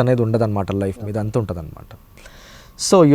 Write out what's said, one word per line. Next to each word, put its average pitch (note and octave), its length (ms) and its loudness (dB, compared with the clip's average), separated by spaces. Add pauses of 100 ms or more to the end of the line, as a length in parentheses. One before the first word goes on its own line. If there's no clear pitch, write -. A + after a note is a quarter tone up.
అనేది B2 220 2
ఉండదన్నమాట G#2+ 480 -2 (100)
లైఫ్ G2 240 -6
మీద, G#2 180 -6
అంత G#2+ 180 -6
ఉంటుందన్నమాట. F2 480 -10 (960)
So, G3+ 80 4 (180)